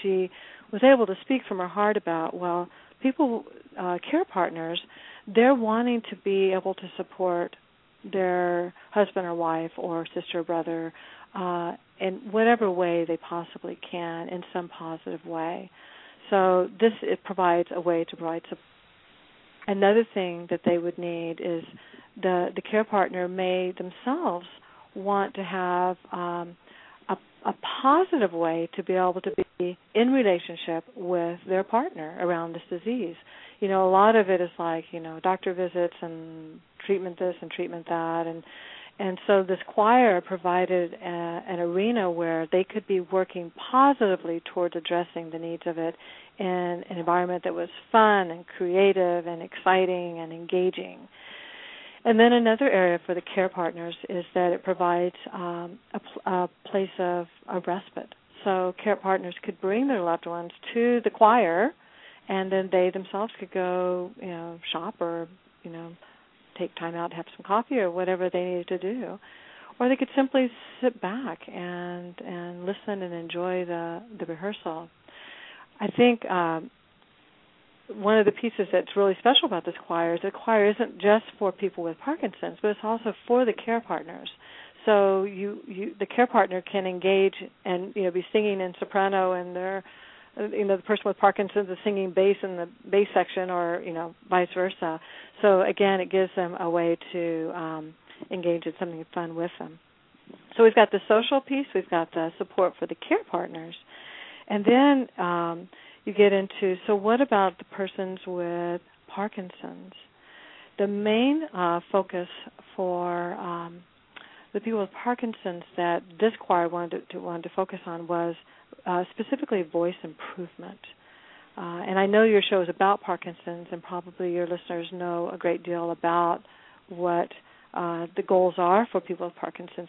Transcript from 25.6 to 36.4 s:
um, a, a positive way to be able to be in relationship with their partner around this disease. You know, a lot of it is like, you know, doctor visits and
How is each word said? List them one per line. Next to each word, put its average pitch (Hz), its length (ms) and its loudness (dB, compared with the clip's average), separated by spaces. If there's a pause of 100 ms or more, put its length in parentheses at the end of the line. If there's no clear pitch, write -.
um, 175 460 -8 (500)
a, 190 80 -2 (300)
a - 100 -2 (260)
positive 277 520 4
way 165 420 -2
to 185 80 -6
be 185 100 -2
able 180 280 0
to - 100 -6 (260)
be 180 200 -4 (180)
in 240 160 4
relationship 175 720 0 (140)
with 175 500 -2
their 185 160 0
partner 190 560 -4
around 170 340 -2
this 170 160 -12
disease. 180 460 -6 (460)
You 196 80 0
know, 190 180 4
a 185 40 4
lot 208 260 8
of 190 120 4
it 180 120 2
is 175 80 -2 (100)
like, 165 320 -4
you 170 80 -10
know, 160 240 -12
doctor 185 300 0
visits 175 480 -2
and 160 580 -14 (260)